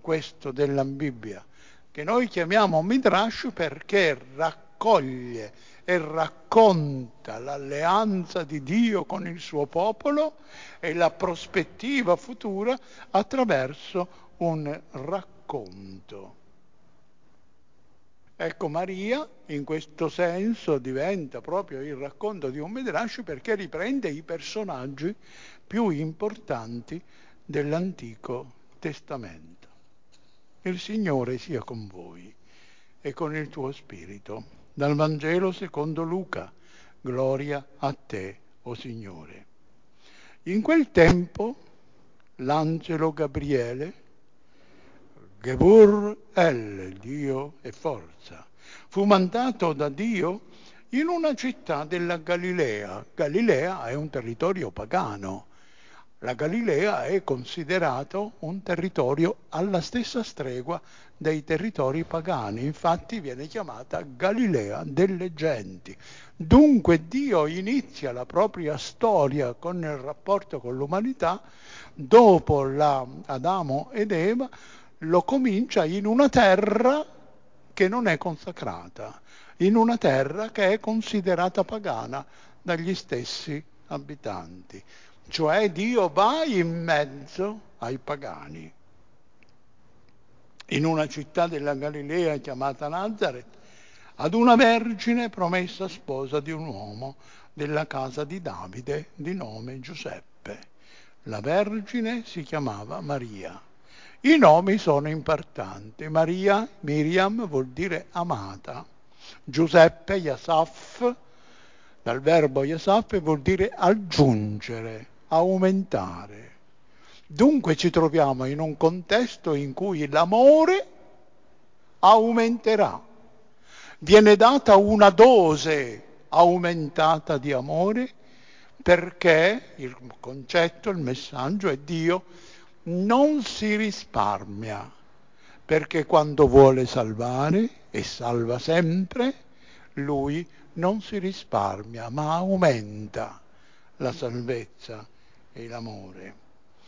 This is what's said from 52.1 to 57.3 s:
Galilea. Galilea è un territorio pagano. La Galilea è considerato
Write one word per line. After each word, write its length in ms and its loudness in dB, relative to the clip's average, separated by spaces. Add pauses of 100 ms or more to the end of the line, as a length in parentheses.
Galilea. 1000 -4
Galilea 720 0
è 80 -6
un 160 -8
territorio 640 -6
pagano. 720 -6 (760)
La 120 -6
Galilea 720 -2
è 180 -2
considerato 1160 -4